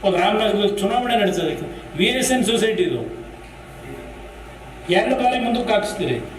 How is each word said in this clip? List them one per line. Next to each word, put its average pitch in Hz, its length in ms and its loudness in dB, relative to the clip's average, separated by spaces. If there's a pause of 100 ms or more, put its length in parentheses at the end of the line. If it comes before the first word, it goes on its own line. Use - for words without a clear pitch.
ಒಂದು 185 140 4
ರಾಮನಗರದಲ್ಲಿ 202 640 2
ಚುನಾವಣೆ 240 360 2
ನಡೆಸೋದಕ್ಕೆ 170 800 -2
ವಿ 185 80 4
ಎಸ್ 254 260 2
ಎನ್ 254 140 4
ಸೊಸೈಟಿ 214 380 2
ಇದು - 420 -4 (1700)
ಎರಡು 247 220 4
ಬಾರಿ 247 240 2
ಮುಂದಕ್ಕೆ 226 340 0
ಹಾಕಿಸ್ತೀರಿ. 185 460 0 (200)